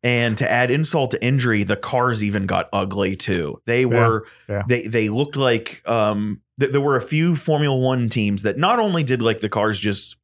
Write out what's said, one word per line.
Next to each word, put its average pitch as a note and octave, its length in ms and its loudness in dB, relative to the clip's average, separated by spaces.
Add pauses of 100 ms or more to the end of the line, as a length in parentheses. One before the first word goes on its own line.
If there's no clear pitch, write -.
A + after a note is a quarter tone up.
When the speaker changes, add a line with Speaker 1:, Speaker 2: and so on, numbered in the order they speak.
Speaker 1:
And A#2+ 340 2
to - 120 0
add B2 180 2
insult C#3+ 420 0
to A#2+ 120 -4
injury, B2 400 2
the G2+ 140 0
cars A#2+ 460 0
even G2+ 220 -2
got F2+ 280 0
ugly F#2+ 420 -2
too. F2 500 -4
They A#2+ 160 0
Speaker 2:
Yeah, B2+ 60 2
Speaker 1:
were, A#2 400 2 (220)
Speaker 2:
yeah. G2+ 180 -4
Speaker 1:
they, A#2+ 160 2
they A2 240 0
looked C#3 300 -2
like, A#2+ 500 0
um, G#2+ 540 0 (180)
th-, C3+ 140 0
there C#3 80 2
were C#3 160 2
a A2+ 40 0
few D#3+ 360 0
Formula D3 380 0
One B2+ 340 2
teams G#2 340 0
that G#2 140 0
not G#3 220 2
only F3+ 240 0
did, B2+ 180 0
like, A2 180 2
the A2 80 -4
cars G#2 320 0
just G2+ 440 -2